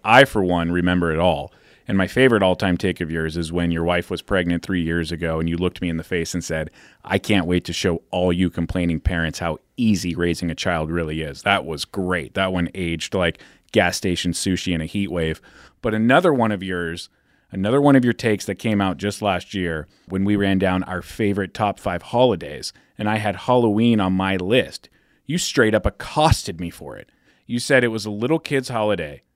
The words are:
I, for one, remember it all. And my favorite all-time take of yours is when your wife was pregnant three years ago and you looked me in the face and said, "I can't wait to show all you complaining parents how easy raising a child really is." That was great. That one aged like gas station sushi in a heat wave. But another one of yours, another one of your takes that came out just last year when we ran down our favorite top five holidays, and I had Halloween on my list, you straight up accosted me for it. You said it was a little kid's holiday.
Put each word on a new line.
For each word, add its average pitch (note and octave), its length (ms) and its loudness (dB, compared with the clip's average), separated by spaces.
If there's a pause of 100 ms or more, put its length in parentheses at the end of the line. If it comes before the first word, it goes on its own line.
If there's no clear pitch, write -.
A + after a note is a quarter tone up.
I, B2 220 8
for G2+ 180 0
one, E2+ 280 2
remember F2 400 2
it D#2 80 -2
all. D#2+ 340 0 (340)
And G2 100 0
my F#2+ 100 0
favorite A#2+ 340 4
all-time F#2 360 2
take F2+ 240 -2
of D#2+ 100 -6
yours D#2+ 260 -4
is E2 140 -4
when F2 180 0
your E2 140 -2
wife F2 260 0
was F2+ 120 -6
pregnant F2 420 0
three F#2 180 0
years E2 300 -2
ago D#2+ 280 -4
and E2 100 -2
you E2+ 80 -2
looked - 240 -2
me F2 80 -2
in E2 80 -4
the D#2 60 -6
face E2+ 300 -4
and F2 100 -4
said, D#2 280 -6 (320)
"I G2 160 -2
can't F#2+ 260 2
wait F2+ 200 0
to E2+ 80 -8
show E2+ 360 -2
all F2+ 220 0
you F2+ 180 2
complaining E2+ 520 -2
parents E2 380 -2
how E2 180 -4 (200)
easy F#2 380 0
raising E2+ 340 0
a D#2+ 60 -4
child D#2+ 340 -2
really D#2+ 320 -2
is." C#2+ 220 -10
That G2 220 2
was D#2 180 -8
great. F2+ 520 -4
That F#2+ 180 0
one F2 200 0
aged E2+ 400 -6
like F2 260 0 (340)
gas F2+ 240 2
station F2+ 340 -2
sushi F#2 420 -2
in D#2+ 60 -2
a D#2 60 -6
heat G2 260 -4
wave. D#2+ 300 -4 (400)
But A2 120 -2
another C#3 400 4
one A#2 200 0
of F#2 100 -8
yours, F2 460 -6 (420)
another G#2 300 0
one C#3+ 160 8
of B2 80 4
your A#2 80 2
takes G#2+ 320 -2
that G2 100 -4
came G#2+ 240 0
out F#2 160 0
just G2 260 -6
last F#2+ 320 -2
year E2 360 -4 (180)
when F#2+ 160 -2
we G#2 140 2
ran G2 220 2
down F#2 240 2
our F2+ 180 -8
favorite G2+ 520 -2
top G#2 280 -2
five F2+ 200 -4
holidays, F2+ 720 0 (260)
and G#2+ 120 -4
I A2 80 0
had G#2 180 -2
Halloween A#2 640 4
on F#2+ 140 2
my F#2+ 240 0
list, G2+ 500 -2 (380)
you D#3 120 -4
straight A2 380 2
up G#2 100 2
accosted G#2 760 0
me E2+ 80 -6
for C#2 260 -14
it. - 140 -18 (360)
You A#2+ 140 -4
said B2+ 240 4
it A#2+ 60 4
was A2 160 -4
a G#2+ 60 -6
little B2 280 0
kid's C3+ 300 -4
holiday. G2+ 520 -2 (140)